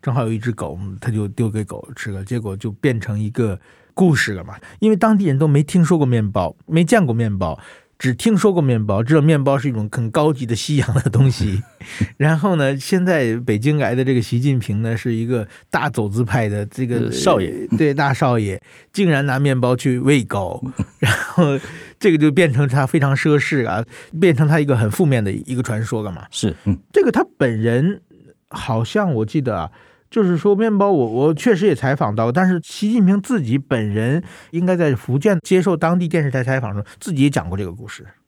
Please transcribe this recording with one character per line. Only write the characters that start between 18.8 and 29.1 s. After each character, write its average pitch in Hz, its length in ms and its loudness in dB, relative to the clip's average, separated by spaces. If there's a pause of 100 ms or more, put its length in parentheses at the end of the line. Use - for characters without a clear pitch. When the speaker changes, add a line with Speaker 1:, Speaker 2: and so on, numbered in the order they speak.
Speaker 1:
竟 196 160 2
然 143 180 2
拿 135 120 -2
面 139 200 2
包 123 160 2
去 123 240 0
喂 131 240 2
狗， 98 420 -6 (180)
<laughs> - 180 -8
然 123 120 2
后 143 460 0 (400)
这 196 140 4
个 156 60 4
就 151 120 4
变 151 220 2
成 139 160 2
他 131 180 2
非 156 140 0
常 139 160 2
奢 151 200 2
侈 139 300 -2
啊， 107 180 -2 (360)
变 170 160 4
成 151 100 2
他 156 140 2
一 147 40 0
个 143 120 2
很 107 140 2
负 180 140 0
面 127 200 2
的 98 80 -2
一 123 240 -6
个 123 60 -4
传 113 200 -4
说 110 200 -4
了 104 100 -8
嘛。 71 180 -14
Speaker 2:
是， 95 240 -2 (120)
嗯。 101 120 0 (140)
Speaker 1:
这 415 100 4
个 277 80 2
他 277 160 0 (100)
本 117 240 0
人 127 420 0 (480)
好 113 340 -4
像 196 300 -2